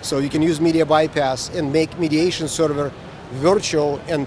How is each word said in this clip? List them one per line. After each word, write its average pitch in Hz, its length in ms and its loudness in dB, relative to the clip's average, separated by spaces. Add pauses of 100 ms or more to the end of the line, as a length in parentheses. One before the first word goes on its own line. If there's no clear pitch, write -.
So - 160 -2
you 139 100 0
can 156 140 0
use 160 180 2
media 160 240 4
bypass 147 680 2
and 151 180 -2
make 156 240 2
mediation 160 520 0
server 147 440 -2 (420)
virtual 147 720 0
and 147 180 -2